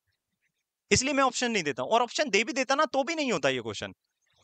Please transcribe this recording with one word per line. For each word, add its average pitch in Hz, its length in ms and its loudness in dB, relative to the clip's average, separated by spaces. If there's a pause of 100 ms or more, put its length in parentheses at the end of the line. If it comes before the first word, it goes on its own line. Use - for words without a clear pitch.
(920)
इसलिए 262 240 2
मैं 269 100 4
ऑप्शन 247 260 0
नहीं 208 120 0
देता 143 200 -2
हूं। 135 80 -4
और 226 120 4
ऑप्शन 254 280 -2
दे 196 140 -2
भी 285 80 -6
देता 262 220 0
ना, 302 120 2
तो 269 180 0
भी 330 100 -4
नहीं 285 180 0
होता 143 160 2
ये 131 140 0
क्वेश्चन। 104 300 -8 (520)